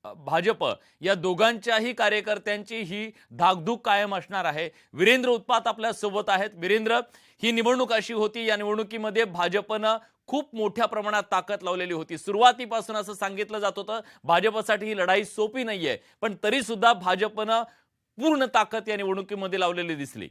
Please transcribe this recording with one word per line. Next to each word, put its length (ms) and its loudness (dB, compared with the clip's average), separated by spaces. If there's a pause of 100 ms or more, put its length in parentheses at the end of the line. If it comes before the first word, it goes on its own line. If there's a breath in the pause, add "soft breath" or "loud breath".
अ, 100 -14
भाजप 600 0 (280 soft breath)
या 120 2
दोघांच्याही 800 0
कार्यकर्त्यांची 880 -2
ही 300 -8 (200 soft breath)
धाकधूक 540 2
कायम 300 2
असणार 300 -4
आहे. 240 -2 (240 soft breath)
वीरेंद्र 360 4
उत्पात 380 2
आपल्या 260 -2
सोबत 340 -4
आहेत. 260 2
वीरेंद्र, 460 2 (440 soft breath)
ही 80 2
निवडणूक 420 2
अशी 200 -2
होती, 320 -2
या 100 2
निवडणुकीमध्ये 680 -2
भाजपनं 760 0 (300 soft breath)
खूप 280 -4
मोठ्या 300 0
प्रमाणात 460 -2
ताकद 300 -2
लावलेली 320 -4
होती. 240 -6
सुरुवातीपासून 760 2
असं 180 -6
सांगितलं 460 -6
जात 160 -2
होतं, 240 -6 (240 loud breath)
भाजपसाठी 640 2
ही 120 -4
लढाई 260 2
सोपी 400 -2
नाहीये, 340 -2 (240 soft breath)
पण 220 -2
तरी 180 2
सुद्धा 320 4
भाजपनं 720 0 (580 soft breath)
पूर्ण 320 4
ताकद 340 2
या 100 -2
निवडणुकीमध्ये 600 -4
लावलेली 360 0
दिसली. 360 -10